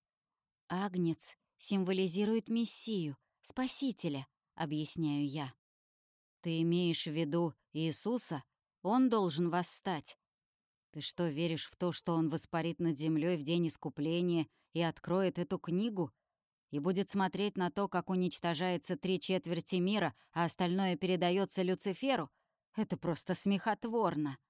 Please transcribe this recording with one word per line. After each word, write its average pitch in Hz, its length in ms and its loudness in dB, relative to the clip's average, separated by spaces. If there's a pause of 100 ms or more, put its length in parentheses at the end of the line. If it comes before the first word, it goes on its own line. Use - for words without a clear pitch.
(680)
«Агнец 180 680 -2 (220)
символизирует 190 920 0
Мессию, 214 680 0 (260)
Спасителя», — 220 840 -2 (280)
объясняю 147 720 -2
я. 139 260 -6 (880)
«Ты 165 200 0
имеешь 170 440 2
в 156 60 -4
виду 165 420 0 (180)
Иисуса? 160 720 -2 (400)
Он 247 260 4
должен 175 420 2
восстать. 175 680 -2 (720)
Ты 151 120 -10
что, - 260 -2
веришь 160 400 -2
в - 80 -18
то, 175 160 -2
что 170 220 -2
он 160 160 4
воспарит 165 500 -2
над 165 180 2
землёй 160 380 2
в 147 60 -4
день 170 260 2
искупления 160 800 0 (240)
и 160 80 -2
откроет 170 580 0
эту 175 200 -2
книгу? 185 540 -2 (580)
И 143 80 -4
будет 180 320 0
смотреть 196 460 0
на 180 140 0
то, 202 180 -2
как - 220 -4
уничтожается 180 840 0
три 185 220 -2
четверти 175 580 -2
мира, 180 380 2 (180)
а 170 120 0
остальное 180 520 0
передаётся 180 640 2
Люциферу? 185 680 0 (460)
Это 196 200 -2
просто - 380 -2
смехотворно». 196 1040 0 (100)